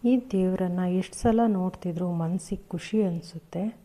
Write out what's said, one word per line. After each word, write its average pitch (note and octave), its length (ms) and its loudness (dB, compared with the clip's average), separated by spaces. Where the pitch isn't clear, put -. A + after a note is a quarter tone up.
ಈ B3 40 6
ದೇವರನ್ನ F#3 480 2
ಎಷ್ಟು - 220 -6
ಸಲ A#3 240 4
ನೋಡ್ತಿದ್ರು F3+ 520 -2
ಮನ್ಸಿಗೆ F3 520 -4
ಖುಷಿ F3+ 240 -4
ಅನಿಸುತ್ತೆ. E3+ 560 -6